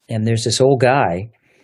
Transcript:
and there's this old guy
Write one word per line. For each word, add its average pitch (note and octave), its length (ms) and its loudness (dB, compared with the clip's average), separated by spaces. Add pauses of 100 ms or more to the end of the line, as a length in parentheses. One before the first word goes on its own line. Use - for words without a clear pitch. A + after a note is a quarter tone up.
and A2 180 -4
there's A2+ 180 0
this A#2+ 180 -2
old C3 180 4
guy A#2 520 0 (320)